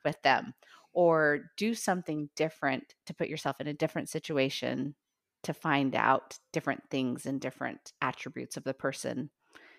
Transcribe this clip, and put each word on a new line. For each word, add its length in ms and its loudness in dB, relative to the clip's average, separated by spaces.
with 180 0
them 320 4
or 640 4
do 180 0
something 600 -2
different 580 -2
to 80 -10
put 140 -4
yourself 320 -4
in 60 -6
a 80 -4
different 360 -2
situation 840 -2
to 100 -4
find 420 2
out 420 4
different 380 -4
things 360 -2
and 140 -4
different 520 -8
attributes 560 -6
of 60 -12
the 100 -4
person. 560 -4